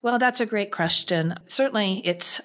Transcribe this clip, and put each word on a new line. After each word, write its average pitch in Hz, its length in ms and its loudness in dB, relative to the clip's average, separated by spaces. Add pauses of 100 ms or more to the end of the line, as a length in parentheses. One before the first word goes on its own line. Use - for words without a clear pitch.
Well, 240 160 2
that's 247 200 2
a 240 60 0
great 202 260 -2
question. 165 640 0 (100)
Certainly, 208 600 0
it's 175 400 -2